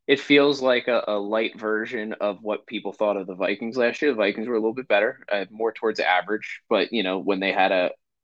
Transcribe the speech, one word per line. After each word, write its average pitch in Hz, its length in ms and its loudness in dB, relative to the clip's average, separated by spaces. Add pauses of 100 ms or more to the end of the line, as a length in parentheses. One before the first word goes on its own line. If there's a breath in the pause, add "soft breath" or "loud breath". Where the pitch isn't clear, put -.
it 139 140 4
feels 143 420 4
like 123 260 2
a, 117 200 2
a 104 100 0
light 107 420 -2
version 110 540 -4
of 101 280 -4
what 107 260 -6
people 98 240 -8
thought 104 260 0
of 92 100 -8
the 92 80 -10
Vikings 101 420 -4
last 120 240 0
year. 147 100 2
The 113 60 -2
Vikings 107 300 0
were 123 80 -2
a 110 40 2
little 110 140 0
bit 127 140 -10
better, 107 440 0
uh, 98 180 -2
more 110 220 -2
towards 110 280 -2
average. 90 680 0
But, 101 220 2
you 113 120 0
know, 92 160 0
when 95 200 0
they 95 140 0
had 98 180 4
a, 90 200 2 (320)